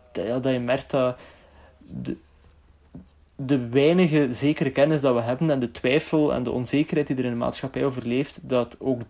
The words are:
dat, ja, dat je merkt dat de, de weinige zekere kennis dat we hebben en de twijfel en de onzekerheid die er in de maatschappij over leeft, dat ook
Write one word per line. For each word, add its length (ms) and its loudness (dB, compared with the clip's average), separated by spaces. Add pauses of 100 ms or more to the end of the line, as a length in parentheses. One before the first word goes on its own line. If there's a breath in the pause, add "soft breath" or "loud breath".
(120)
dat, 140 -6
ja, 120 -2
dat 140 0
je 80 -2
merkt 300 -4
dat 260 0 (840 loud breath)
de, 140 -6 (1200)
de 320 0
weinige 640 4
zekere 400 0
kennis 300 4
dat 140 2
we 60 2
hebben 300 0
en 100 0
de 100 -2
twijfel 600 0
en 100 -2
de 80 -4
onzekerheid 560 0
die 100 -2
er 80 -2
in 60 -2
de 60 -4
maatschappij 480 -4
over 220 -4
leeft, 360 -2
dat 360 -2
ook 320 -2